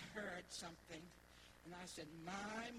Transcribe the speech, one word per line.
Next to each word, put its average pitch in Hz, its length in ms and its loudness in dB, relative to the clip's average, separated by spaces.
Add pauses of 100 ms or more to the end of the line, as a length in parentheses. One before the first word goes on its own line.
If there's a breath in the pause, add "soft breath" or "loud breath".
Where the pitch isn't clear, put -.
(160)
heard 180 340 4
something, 170 520 -2 (640 loud breath)
and 175 100 -4
I 180 100 -2
said, 165 220 0 (180)
"My, 214 540 4